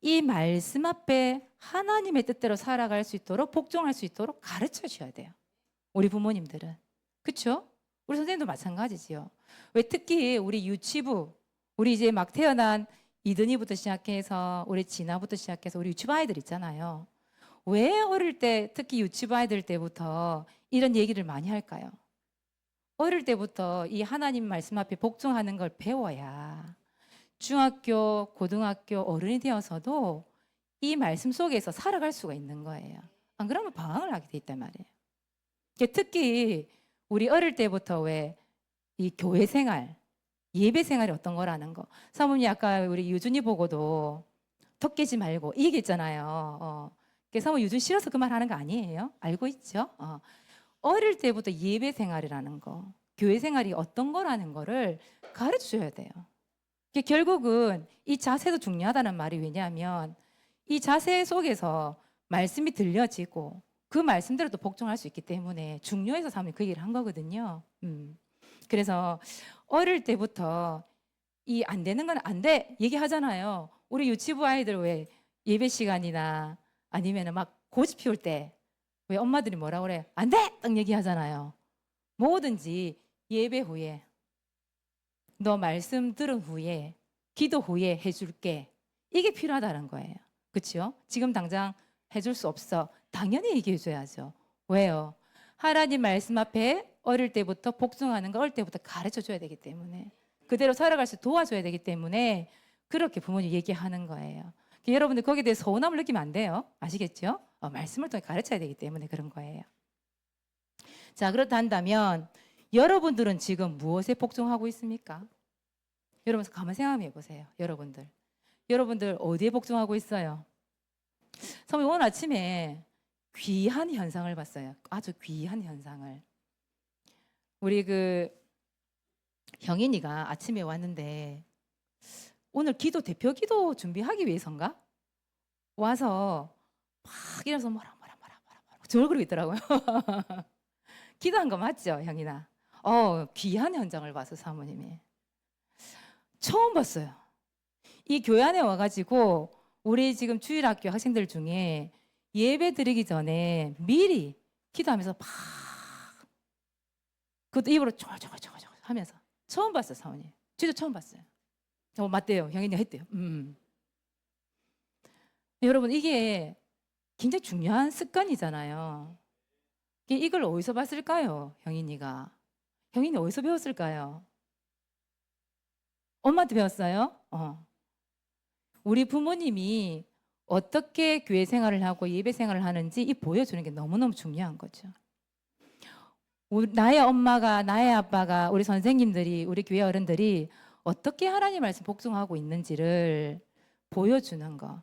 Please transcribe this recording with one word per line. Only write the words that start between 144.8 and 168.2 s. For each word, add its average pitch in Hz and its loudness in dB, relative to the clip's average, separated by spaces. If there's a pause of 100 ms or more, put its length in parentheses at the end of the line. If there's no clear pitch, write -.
처음 453 4
봤어요. 156 0 (920)
이 285 0
교회 226 6
안에 349 4
와가지고 196 2 (300)
우리 247 4
지금 240 -2
주일학교 262 0
학생들 220 0
중에 165 -4 (420)
예배 277 4
드리기 247 2
전에 160 0
미리 220 2 (320)
기도하면서 202 0
막 - -16 (2250)
그것도 254 0
입으로 285 6
조글조글조글조글 - -14
하면서. 233 -6 (320)
처음 427 0
봤어요, 240 -2
사모님. 147 -16 (260)
진짜 330 0
처음 302 -6
봤어요. - -16 (760)
어, 202 0
맞대요. 190 0
형인이 190 -2
했대요. 170 -2 (100)
음. 156 -6 (2000)
여러분, 247 6
이게 226 0 (600)
굉장히 262 0
중요한 202 2
습관이잖아요. 160 -4 (920)